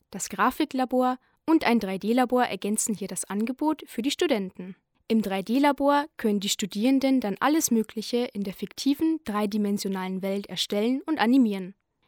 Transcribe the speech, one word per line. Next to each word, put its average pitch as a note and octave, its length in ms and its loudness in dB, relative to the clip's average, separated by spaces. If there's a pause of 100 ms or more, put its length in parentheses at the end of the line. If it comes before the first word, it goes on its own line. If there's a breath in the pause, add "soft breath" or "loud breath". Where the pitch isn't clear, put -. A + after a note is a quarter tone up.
(120)
das - 180 -8
Grafiklabor B3+ 880 0 (300)
und D#4+ 180 4
ein A#3 140 4
drei F#3+ 180 -4
D-Labor B3 460 2
ergänzen G#3 500 -2
hier E3+ 140 -8
das - 180 -8
Angebot B3+ 640 -2
für - 160 -6
die C#4 80 0
Studenten. G3 640 -2 (320)
Im A3+ 160 2
drei F#3+ 180 -4
D-Labor C#4+ 640 2 (120)
können G#3 220 0
die G3 100 -4
Studierenden C4 720 2
dann G3+ 180 -2
alles D4 320 2
Mögliche A#3 640 -2
in G3+ 100 -6
der G3 100 -6
fiktiven, D4+ 720 -2
dreidimensionalen G3+ 960 -2
Welt G3 240 -2
erstellen A3 600 -2
und D#4+ 100 -2
animieren. G#3 560 2 (340)